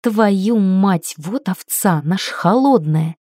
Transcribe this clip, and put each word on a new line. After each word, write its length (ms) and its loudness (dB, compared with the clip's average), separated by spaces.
«Твою 580 2
мать, 580 0
вот 320 -8
овца, 560 -2
наша 280 -4
холодная!» 880 0